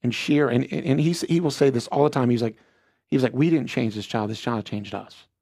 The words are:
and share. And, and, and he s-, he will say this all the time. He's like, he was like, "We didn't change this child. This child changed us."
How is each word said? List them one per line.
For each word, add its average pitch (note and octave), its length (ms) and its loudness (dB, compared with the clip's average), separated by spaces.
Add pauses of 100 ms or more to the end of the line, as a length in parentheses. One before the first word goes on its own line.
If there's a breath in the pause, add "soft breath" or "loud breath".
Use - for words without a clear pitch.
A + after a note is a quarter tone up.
and A#2+ 140 -2
share. D3 320 2
And, B2 240 2
and, - 140 -4
and C#3+ 160 2
he D#3+ 100 2
s-, - 160 -4
he E3+ 140 2
will D3+ 100 0
say C#3 180 4
this A#2+ 180 0
all C#3+ 180 2
the D3 40 4
time. C3 200 2
He's A#2 120 2
like, A2+ 140 -2 (560)
he B2+ 60 4
was C3 60 0
like, B2 100 0
"We D3 160 2
didn't D3+ 180 2
change A2+ 260 -2
this G#2 140 -8
child. G#2+ 240 -4
This G#2+ 80 -10
child A2+ 260 -4
changed G2+ 300 -10
us." - 320 -16 (140)